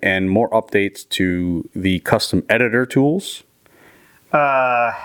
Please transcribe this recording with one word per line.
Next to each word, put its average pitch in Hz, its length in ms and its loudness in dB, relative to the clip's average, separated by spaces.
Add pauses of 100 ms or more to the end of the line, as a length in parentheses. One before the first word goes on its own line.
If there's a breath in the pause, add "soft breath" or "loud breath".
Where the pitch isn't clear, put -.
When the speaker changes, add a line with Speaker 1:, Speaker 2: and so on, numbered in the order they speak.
Speaker 1:
and 95 260 0
more 107 220 2
updates 101 580 -2
to 87 640 -2
the 92 260 0
custom - 500 -2
editor 120 360 2
tools. 147 580 -2 (880 soft breath)
Speaker 2:
Uh, 131 600 2 (140 loud breath)